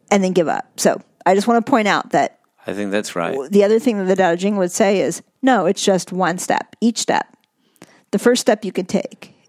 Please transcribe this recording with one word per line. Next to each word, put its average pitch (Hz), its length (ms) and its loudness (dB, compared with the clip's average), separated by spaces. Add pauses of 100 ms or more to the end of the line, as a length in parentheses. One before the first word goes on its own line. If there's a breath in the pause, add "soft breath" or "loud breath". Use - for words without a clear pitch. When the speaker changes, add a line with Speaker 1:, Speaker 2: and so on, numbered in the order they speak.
(120)
Speaker 1:
and 196 120 4
then 185 100 0
give 170 140 2
up. - 320 -6
So - 220 0 (240)
I 185 100 4
just 208 120 0
wanna 233 140 2
point 220 260 0
out 165 240 -2
that - 280 -2 (260)
Speaker 2:
I 95 80 -6
think 101 180 -6
that's 104 240 -4
right. 85 160 -2
Speaker 1:
w-, 135 180 -6
the 196 140 4
other 220 160 4
thing 226 180 -2
that 190 80 -4
the 190 100 2
Tao 180 200 2
Te 180 60 -6
Ching 208 160 -2
would 180 140 -2
say 196 300 2
is, 143 200 -4 (200)
"No, 240 240 2
it's 196 180 -2
just 190 280 0
one 180 260 -2
step, - 440 -4
each 220 180 0
step. - 360 -4 (760 soft breath)
The 202 80 -2
first 247 220 2
step 214 240 0
you 185 60 -8
can 185 140 -6
take - 480 -8 (160)